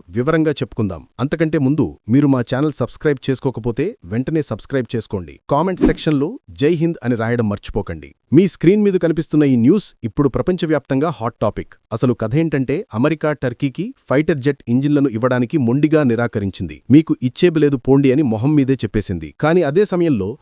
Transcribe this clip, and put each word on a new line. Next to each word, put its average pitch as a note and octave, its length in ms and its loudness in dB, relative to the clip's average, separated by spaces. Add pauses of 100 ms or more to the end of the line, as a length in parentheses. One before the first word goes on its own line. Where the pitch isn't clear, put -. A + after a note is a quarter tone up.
వివరంగా D3+ 440 0
చెప్పుకుందాం. G2+ 500 -6 (180)
అంతకంటే D#3+ 380 -2
ముందు C#3 260 2 (240)
మీరు C#3 180 4
మా C3+ 140 4
ఛానల్ C3+ 320 -2
సబ్స్క్రైబ్ - 500 -4
చేసుకోకపోతే B2 640 -4 (200)
వెంటనే C3 380 -4
సబ్స్క్రైబ్ B2+ 480 -6
చేసుకోండి. F#2 440 -6 (160)
కామెంట్ E3+ 360 0
సెక్షన్లో D3+ 420 0 (240)
"జై C#3 220 2
హింద్" E3+ 280 -2
అని A#2+ 140 -2
రాయడం A2+ 320 -2
మర్చిపోకండి. F2 600 -8 (220)
మీ D#3+ 140 8
స్క్రీన్ F#3+ 360 2
మీద G3 180 2
కనిపిస్తున్న D#3+ 440 0
ఈ C#3 120 4
న్యూస్ C#3 300 4 (180)
ఇప్పుడు C#3 240 0
ప్రపంచవ్యాప్తంగా D3+ 840 -2
హాట్ A#2 300 -8
టాపిక్. G2+ 300 -6 (220)
అసలు A#2+ 220 0
కథ A2 220 -4
ఏంటంటే D3 400 0 (180)
అమెరికా D3+ 380 0
టర్కీకి C#3 520 -6 (140)
ఫైటర్ D3+ 400 -2
జెట్ C3+ 300 -2
ఇంజిన్లను C#3 400 2
ఇవ్వడానికి B2 500 0
మొండిగా D3 440 2
నిరాకరించింది. A2 720 -2 (140)
"మీకు D3+ 320 6
ఇచ్చేది D#3+ 360 0
లేదు D3 180 2
పోండి" C3+ 360 4
అని D3+ 200 2
మొహం A2+ 220 0
మీదే C3+ 200 4
చెప్పేసింది. G2 560 -4 (100)
కానీ E3+ 220 2
అదే D#3 220 2
సమయంలో D#3+ 440 0 (140)